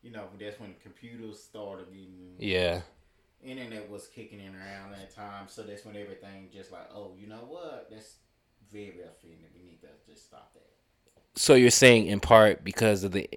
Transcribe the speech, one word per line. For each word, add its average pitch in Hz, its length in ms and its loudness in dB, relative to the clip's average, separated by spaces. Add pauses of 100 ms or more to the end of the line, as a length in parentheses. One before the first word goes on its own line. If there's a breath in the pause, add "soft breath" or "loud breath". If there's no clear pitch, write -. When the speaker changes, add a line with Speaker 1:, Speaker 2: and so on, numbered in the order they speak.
Speaker 1:
You 120 100 -20
know, 107 140 -16 (120)
that's 104 220 -14
when 98 240 -18
computers 110 580 -18
started 98 520 -16
getting 92 440 -20
Speaker 2:
Yeah. 90 440 -2 (600)
Speaker 1:
internet 117 480 -16
was 101 180 -18
kicking 110 340 -20
in 95 140 -20
around 98 360 -18
that 98 240 -20
time, 101 320 -18
so - 160 -18
that's 101 220 -18
when 107 100 -20
everything 98 560 -18
just 95 200 -20
like, - 220 -20
"Oh, 101 240 -18
you 101 100 -20
know 113 200 -18
what? 175 420 -16
That's 110 260 -20 (580)
very 98 280 -16
offending. 85 460 -20 (100)
We 90 120 -20
need 85 120 -20
to - 60 -20 (240)
just - 140 -20
stop - 300 -20
that." - 120 -20 (680)
Speaker 2:
So - 180 6
you're 123 160 10
saying 117 380 8
in 101 120 -2
part 107 440 6
because 98 400 0
of 98 100 -4
the 98 240 -6